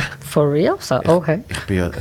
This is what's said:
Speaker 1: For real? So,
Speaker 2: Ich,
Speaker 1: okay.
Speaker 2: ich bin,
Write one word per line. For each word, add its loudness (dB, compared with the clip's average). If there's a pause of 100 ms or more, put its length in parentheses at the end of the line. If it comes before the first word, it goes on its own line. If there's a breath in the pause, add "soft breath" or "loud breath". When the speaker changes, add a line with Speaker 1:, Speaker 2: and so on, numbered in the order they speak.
(280)
Speaker 1:
For 2
real? 2
So, 0
Speaker 2:
Ich, -4
Speaker 1:
okay. 2
Speaker 2:
ich -6
bin, 0 (100)